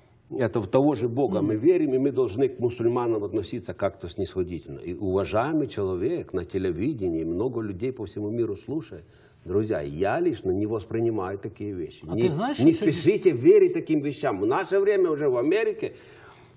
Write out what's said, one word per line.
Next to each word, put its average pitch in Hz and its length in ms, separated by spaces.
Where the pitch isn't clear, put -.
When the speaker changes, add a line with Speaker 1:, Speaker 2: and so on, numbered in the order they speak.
Speaker 1:
это 120 300
в 98 80
того 139 260
же 120 140
Бога 113 320
мы 104 140
Speaker 2:
Мгм. 107 100
Speaker 1:
верим, 156 300
и 131 40
мы 139 140
должны 123 360
к - 120
мусульманам 117 640
относиться 101 500
как-то 95 360
снисходительно. 87 720
И 87 140
уважаемый 104 720
человек 98 680
на 87 100
телевидении, 92 800
много 113 380
людей 104 300
по 110 120
всему 104 260
миру 110 260
слушает. 117 480
Друзья, 101 340
я 87 400
лично 151 300
не 101 160
воспринимаю 107 720
такие 104 340
вещи. 85 340
Speaker 2:
А 82 80
Speaker 1:
Не, 110 80
Speaker 2:
ты - 60
знаешь, 202 300
Speaker 1:
не 165 140
Speaker 2:
что - 80
сегодня 185 120
Speaker 1:
спешите 190 400
верить 175 400
таким 156 300
вещам. 139 380
В 104 60
наше 185 340
время 196 300
уже 147 200
в 123 80
Америке 196 560